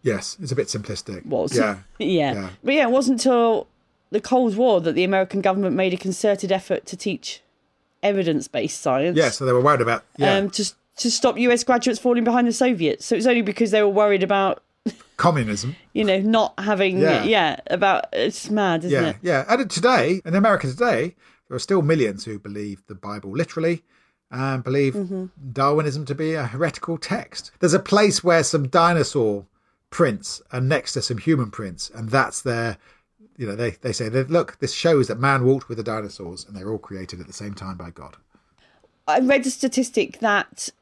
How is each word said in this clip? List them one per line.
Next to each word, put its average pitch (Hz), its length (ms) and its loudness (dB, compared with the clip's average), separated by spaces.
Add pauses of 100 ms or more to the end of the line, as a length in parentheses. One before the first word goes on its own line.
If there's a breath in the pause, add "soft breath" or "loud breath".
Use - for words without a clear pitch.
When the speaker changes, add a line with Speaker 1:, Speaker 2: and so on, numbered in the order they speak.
Speaker 1:
Yes, 104 400 -4
it's 127 80 -10
a 127 60 -2
bit 143 100 0
simplistic. 101 600 -10
Speaker 2:
was. 120 300 -2
Speaker 1:
Yeah. 107 200 2 (120)
Speaker 2:
<laughs> - 120 -20
Yeah. 151 340 0
Speaker 1:
Yeah. 98 140 -6 (160)
Speaker 2:
But 277 100 2
yeah, 302 140 4
it - 20 0
wasn't 254 300 2
until 233 480 2 (420)
the 208 100 0
Cold 247 360 2
War 220 240 4
that 165 140 -2
the 175 100 2
American 190 360 0
government 190 360 0
made 185 180 2
a - 20 -4
concerted 190 540 -2
effort 190 360 -2
to 185 100 -12
teach - 460 -8 (600)
evidence-based 165 760 -2
science. 147 360 0
Speaker 1:
Yeah, 147 140 4
so 139 140 -6
they 127 80 2
were 123 80 4
worried 139 220 4
about, 113 200 0 (140)
yeah. 165 200 2
Speaker 2:
Um, 196 140 0
to, 196 220 -4 (240)
to 240 160 -2
stop 240 260 2
U 240 140 4
S 240 100 2
graduates 240 380 0
falling 240 240 2
behind 240 240 2
the 226 40 0
Soviets. 208 540 0
So 233 80 0
it 180 40 0
was 226 100 0
only 240 140 4
because 208 280 0
they 214 120 4
were 208 60 6
worried 202 360 4
about 196 380 0 (220)
<laughs> - 320 -10
Speaker 1:
Communism. 127 600 0 (160)
Speaker 2:
you 214 100 0
know, 190 160 2
not 220 400 2
having, 190 400 0
Speaker 1:
Yeah. 156 240 4
Speaker 2:
yeah, 185 340 2 (120)
about, 185 440 2
it's - 380 -4
mad, 185 340 0
isn't 180 60 -4 (100)
Speaker 1:
Yeah, 156 100 0
Speaker 2:
it? - 120 -8
Speaker 1:
yeah. 151 260 -2
And 240 220 0
today, 180 540 2
in 165 100 -4
America 196 320 2
today, 165 480 -2 (340 soft breath)
there 127 60 -8
are 127 60 -6
still 190 220 2
millions 127 420 0
who 107 160 -10
believe 104 480 -10
the 104 80 -16
Bible 101 340 -12
literally 165 540 -2 (460)
and 127 340 -4
believe 135 300 2
Speaker 2:
Mm-hmm. 190 320 -6 (260)
Speaker 1:
Darwinism 147 540 0
to 139 100 -6
be 160 180 -4
a 143 120 -4
heretical 151 520 -4
text. - 600 -8
There's 170 140 4
a 180 40 4
place 202 460 2
where 165 180 4
some 143 240 0
dinosaur 135 760 2 (460)
prints - 520 -2 (100)
are 127 80 -4
next 131 340 -2
to 131 80 -4
some 117 160 -4
human 127 340 0
prints, 95 420 -12
and 110 140 -10
that's 123 340 0
their, 117 340 -4 (600 soft breath)
you 120 100 -8
know, 101 100 -6
they, 117 140 -2
they - 220 -8
say, 110 180 -6
that, 131 200 -2
"Look, - 300 -2
this 139 120 -4
shows 151 360 2
that 113 100 -6
man 135 260 0
walked 131 240 2
with 113 100 -8
the 113 40 -8
dinosaurs, 101 640 -8
and 104 100 -20
they're 95 140 -10
all 107 80 -4
created 92 420 -14
at 87 60 -16
the - 60 -20
same 101 220 -12
time 95 220 -12
by 85 140 -14
God." 73 260 -20 (920 soft breath)
Speaker 2:
I - 100 2
read 262 280 2
a 254 40 -2
statistic - 720 -2
that - 480 -2 (140)